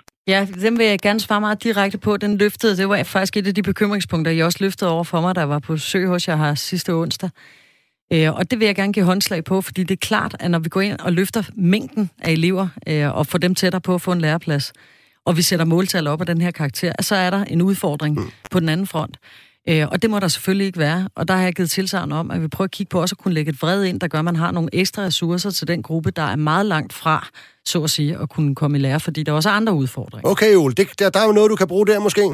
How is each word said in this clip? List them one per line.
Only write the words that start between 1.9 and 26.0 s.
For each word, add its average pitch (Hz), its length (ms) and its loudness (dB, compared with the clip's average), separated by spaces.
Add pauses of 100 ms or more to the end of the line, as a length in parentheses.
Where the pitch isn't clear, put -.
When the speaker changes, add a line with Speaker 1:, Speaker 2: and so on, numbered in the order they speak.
Speaker 1:
på. 208 60 2 (140)
Den 208 80 0 (100)
løftede, 208 360 2
det 196 100 2
var 202 140 2 (120)
faktisk 190 220 0
et 196 140 0
af 180 80 -2
de 190 120 -2
bekymringspunkter, 180 600 0
jeg 165 180 2
også 175 160 -4
løftede 190 300 -2
over 170 160 -2
for 170 100 0
mig, 180 140 2
da 180 60 -2
jeg 143 140 0
var 147 40 0
på 160 140 -4
besøg 180 400 -2
hos 175 140 -2
jer 160 160 0
her 147 120 2
sidste 175 380 -4
onsdag. 165 360 -2 (840)
Øh, 160 240 4
og 175 140 -2
det 240 80 0
vil 220 60 4
jeg 202 100 2
gerne 196 180 0
give 190 120 2
håndslag 180 380 0
på, 190 180 0
fordi - 220 -6
det 190 160 0
er - 100 -6
klart, - 300 0
at 180 120 -2
når 170 80 2
vi 160 100 -4
går 190 120 0
ind 202 180 -2
og 180 140 -2
løfter 190 300 0 (120)
mængden 208 540 0 (120)
af 165 100 -2
elever, 180 360 2 (200)
øh, 147 300 0
og 147 80 0
får - 120 -4
dem 180 180 2
tættere 185 260 0
på 180 140 0
at 170 60 -2
få 185 100 -2
en 175 100 0
læreplads, 156 520 0 (520)
og 170 120 2
vi 180 40 2
sætter 170 240 2
måltal 165 420 2
op 151 140 -2
af 175 40 -2
den 170 160 0
her 175 100 0
karakter, 156 480 -4
så - 160 -2
er 185 140 2
der 202 160 0
en 165 160 0
udfordring 156 540 0
Speaker 2:
Mm. 101 60 -2 (300)
Speaker 1:
på 185 80 0
den 160 100 0
anden 185 180 -2
front. - 300 -6 (520)
Øh, 156 220 2
og - 100 0
det 226 80 2
må 208 100 0
der 190 80 0
selvfølgelig 196 400 0
ikke 180 120 -6
være. 165 360 0
Og 160 120 -2
der 190 60 0
har 185 100 2
jeg 180 100 0
givet 175 160 -2
tilsagn 185 420 -4
om, 160 200 -4
at 170 100 -2
vi 160 60 -2
prøver 190 180 -4
at 185 60 -6
kigge - 200 -8
på 185 100 0
også 151 180 -2
at - 40 -20
kunne 190 100 0
lægge 156 180 -2
et 135 100 -6
vred 190 220 0
ind, 185 160 -2
der 175 80 -4
gør, 156 120 -2
at 160 60 -2
man 170 100 0
har 170 160 0
nogle 165 220 -2
ekstra 190 300 -2
ressourcer 175 460 -2
til 160 180 -6
den 175 160 -4
gruppe, 165 280 -2